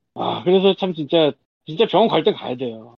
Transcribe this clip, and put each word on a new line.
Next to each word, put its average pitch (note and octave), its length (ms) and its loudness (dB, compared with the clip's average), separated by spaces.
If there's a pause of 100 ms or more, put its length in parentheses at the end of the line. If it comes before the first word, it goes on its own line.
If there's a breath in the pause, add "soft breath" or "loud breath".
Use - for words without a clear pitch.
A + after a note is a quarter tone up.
(140)
아, - 300 -6
그래서 F#3+ 300 4
참 F#3 180 -4
진짜, D#3 400 0 (340)
진짜 E3 200 0
병원 G3+ 220 2
갈 D#3 160 0
땐 G3 100 2
가야 B2+ 220 -8
돼요. A#2 440 -10